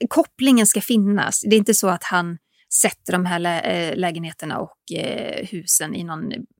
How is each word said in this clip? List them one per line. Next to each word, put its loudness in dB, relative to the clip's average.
kopplingen 4
ska 2
finnas. 2
Det 6
är 8
inte 4
så 2
att 0
han -2
sätter -2
de 0
här -2
lä-, -2
eh, -2
lägenheterna -6
och, -12
eh, -6
husen -4
i -8
någon -8